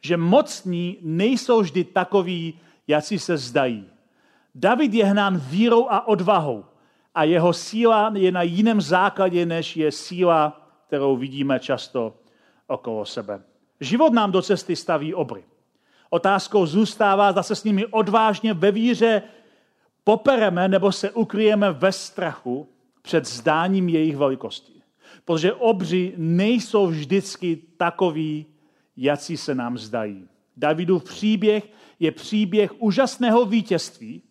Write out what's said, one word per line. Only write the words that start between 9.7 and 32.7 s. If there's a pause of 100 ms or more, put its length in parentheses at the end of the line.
je
síla, (180)
kterou
vidíme
často (540)
okolo
sebe. (400)
Život
nám
do
cesty
staví
obry. (640)
Otázkou
zůstává,
zda
se
s
nimi
odvážně
ve
víře (840)
popereme,
nebo
se
ukryjeme
ve
strachu (320)
před
zdáním
jejich
velikosti. (500)
Protože
obři
nejsou
vždycky (160)
takoví, (520)
jací
se
nám
zdají. (300)
Davidův
příběh (320)
je
příběh